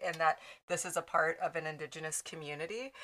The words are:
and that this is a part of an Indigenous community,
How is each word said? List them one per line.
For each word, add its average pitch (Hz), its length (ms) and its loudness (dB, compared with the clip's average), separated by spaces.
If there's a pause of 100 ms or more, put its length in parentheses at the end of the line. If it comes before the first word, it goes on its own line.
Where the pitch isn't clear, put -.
and 170 120 0
that 160 240 6 (280)
this 170 180 0
is 175 120 -4
a 165 40 6
part 165 380 4
of 165 160 0
an 156 100 -2
Indigenous 156 560 -4
community, 165 720 -6 (100)